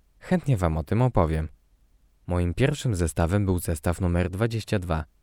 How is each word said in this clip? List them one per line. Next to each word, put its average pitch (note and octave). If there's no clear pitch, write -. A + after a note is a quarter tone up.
Chętnie D3
wam E2+
o D#2+
tym A2
opowiem. D#2+
Moim F2
pierwszym C3+
zestawem F2
był F#2
zestaw F2
numer F2
dwadzieścia A2
dwa. E2+